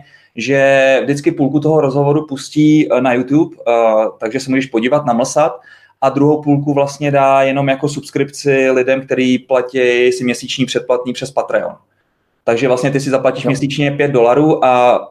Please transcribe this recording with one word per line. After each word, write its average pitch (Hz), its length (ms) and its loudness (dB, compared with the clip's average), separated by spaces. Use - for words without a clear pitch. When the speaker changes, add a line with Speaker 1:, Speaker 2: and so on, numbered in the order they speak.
Speaker 1:
že 135 680 2
vždycky 143 280 -2
půlku 147 280 0
toho 151 200 2
rozhovoru 143 460 0
pustí, 151 680 0
eh, 123 80 2
na 131 120 0
YouTube, 131 440 0
eh, 120 40 2
takže 113 220 -6
se 135 100 -10
můžeš 131 160 -2
podívat, 123 400 -2
namlsat, 135 540 -2
a 135 80 0
druhou 147 340 0
půlku 143 320 0
vlastně 143 360 -2
dá 135 320 2
jenom 135 260 0
jako 135 200 -2
subskripci 139 840 -2
lidem, 131 320 0
který 127 360 0
platí 123 720 0
si 127 120 -4
měsíční 123 420 -4
předplatný 123 460 -4
přes 127 180 -10
Patreon. 104 460 -4
Takže 117 180 0
vlastně 127 220 0
ty 139 100 0
si 143 100 -6
zaplatíš 131 340 0
Speaker 2:
Jo. 127 40 -2
Speaker 1:
měsíčně 139 420 -2
pět 143 200 0
dolarů 127 540 4
a 123 360 4